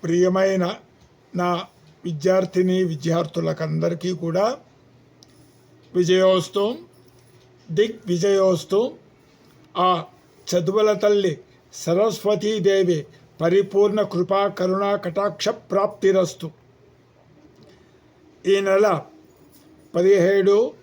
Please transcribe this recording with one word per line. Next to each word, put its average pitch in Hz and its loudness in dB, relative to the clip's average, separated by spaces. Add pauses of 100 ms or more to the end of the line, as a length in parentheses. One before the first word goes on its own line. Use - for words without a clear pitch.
ప్రియమైన 185 2 (600)
నా 175 -2 (380)
విద్యార్థిని 185 0
విద్యార్థులకందరికీ 165 -4
కూడా 180 -2 (1400)
విజయోస్తు, 185 2 (960)
దిగ్విజయోస్తు. 190 0 (880)
ఆ 180 0 (500)
చదువుల 196 2
తల్లి 202 0 (320)
సరస్వతీదేవి 196 0 (340)
పరిపూర్ణ 196 2
కృపా 196 -2
కరుణా 196 -2
కటాక్ష 196 -4
ప్రాప్తిరస్తు. 190 -2 (2000)
ఈ 196 2
నెల 196 2 (920)
పదిహేడు 196 2 (100)